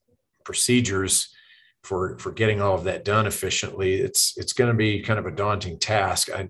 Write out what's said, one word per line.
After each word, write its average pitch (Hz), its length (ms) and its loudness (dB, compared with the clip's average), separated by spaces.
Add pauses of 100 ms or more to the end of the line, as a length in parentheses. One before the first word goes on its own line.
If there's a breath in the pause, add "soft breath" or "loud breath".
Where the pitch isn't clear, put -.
(440)
procedures 98 920 2 (480 soft breath)
for, 92 380 -2
for 92 120 -8
getting 107 300 2
all 98 140 2
of 87 80 -2
that 90 200 -4
done 107 220 2
efficiently, 95 720 -2
it's, - 420 0
it's - 160 -6
gonna 120 220 4
be 107 260 2
kind 107 160 0
of 98 80 -4
a 85 60 -6
daunting 95 480 -2
task. 98 500 0
I, 92 200 -6